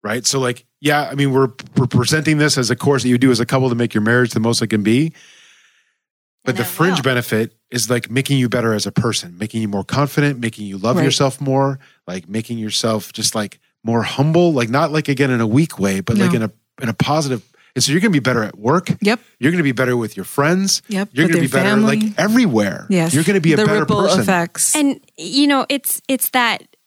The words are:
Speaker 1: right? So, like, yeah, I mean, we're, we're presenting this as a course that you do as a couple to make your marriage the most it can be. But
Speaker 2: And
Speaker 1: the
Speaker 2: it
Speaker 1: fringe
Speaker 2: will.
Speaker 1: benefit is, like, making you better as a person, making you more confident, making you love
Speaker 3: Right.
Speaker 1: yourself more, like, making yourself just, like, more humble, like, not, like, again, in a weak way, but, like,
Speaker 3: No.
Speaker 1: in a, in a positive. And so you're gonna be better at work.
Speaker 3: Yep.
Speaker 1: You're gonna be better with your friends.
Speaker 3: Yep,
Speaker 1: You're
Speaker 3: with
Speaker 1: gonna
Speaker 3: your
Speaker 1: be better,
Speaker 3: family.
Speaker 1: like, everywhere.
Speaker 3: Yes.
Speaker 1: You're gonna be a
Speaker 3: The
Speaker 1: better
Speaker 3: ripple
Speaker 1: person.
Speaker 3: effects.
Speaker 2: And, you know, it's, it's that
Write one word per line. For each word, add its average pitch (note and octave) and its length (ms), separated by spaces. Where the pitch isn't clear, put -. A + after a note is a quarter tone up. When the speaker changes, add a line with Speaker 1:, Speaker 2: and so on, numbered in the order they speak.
Speaker 1:
right? A2 220
So, C#3 140
like, B2 260
yeah, D3 280
I C#3 60
mean, C#3 160
we're, C3 180
we're B2+ 120
presenting D3+ 500
this D3 200
as A#2+ 120
a B2 60
course C#3 280
that B2 60
you B2 80
do B2+ 140
as A2+ 80
a B2 80
couple C3 220
to A#2+ 60
make A#2 200
your A2 80
marriage A#2+ 300
the A2+ 60
most A2+ 220
it A2+ 60
can G#2+ 160
be. C3 300
But B2+ 60
Speaker 2:
And A#2 80
Speaker 1:
the A#2+ 40
Speaker 2:
it A2 40
Speaker 1:
fringe F3 300
Speaker 2:
will. C3+ 60
Speaker 1:
benefit A#2+ 500
is, A2+ 200
like, B2 200
making C3+ 300
you B2 100
better A2+ 240
as G#2 140
a G2+ 40
person, F2 460
making G#2+ 240
you G#2+ 60
more G2+ 160
confident, C#3+ 560
making A2 280
you G2 100
love A2 200
Speaker 3:
Right. E3 80
Speaker 1:
yourself C3+ 360
more, C3+ 380
like, F2+ 220
making A2+ 280
yourself G#2+ 540
just, - 240
like, G#2 240
more A2+ 200
humble, D#3+ 500
like, A#2 160
not, C#3+ 220
like, D#3 180
again, C3+ 220
in A#2 100
a A2+ 60
weak C#3 320
way, G2 200
but, A2+ 180
like, G2+ 140
Speaker 3:
No. - 60
Speaker 1:
in A2 60
a, G#2+ 80
in A2+ 60
a G#2+ 40
positive. C#3 480
And B2 80
so C3+ 80
you're F3 100
gonna A3 100
be D3 80
better A#2+ 240
at - 140
work. D3+ 320
Speaker 3:
Yep. G#3+ 180
Speaker 1:
You're C#3 120
gonna F3 120
be C#3 100
better B2 220
with A2+ 220
your F#2+ 80
friends. F3+ 640
Speaker 3:
Yep, G3+ 260
Speaker 1:
You're E3+ 140
Speaker 3:
with - 60
Speaker 1:
gonna E3+ 100
Speaker 3:
your C3 60
Speaker 1:
be - 40
better, F#3+ 160
Speaker 3:
family. G#3+ 320
Speaker 1:
like, G#3+ 180
everywhere. F#3+ 680
Speaker 3:
Yes. E3+ 240
Speaker 1:
You're D#3+ 100
gonna E3+ 160
be D#3+ 140
a C#3+ 40
Speaker 3:
The G#3+ 80
Speaker 1:
better G#3 160
Speaker 3:
ripple G#3 200
Speaker 1:
person. F#3+ 200
Speaker 3:
effects. F#3 540
Speaker 2:
And, C#4+ 240
you B3 300
know, C#4 220
it's, - 380
it's - 240
that A#3 320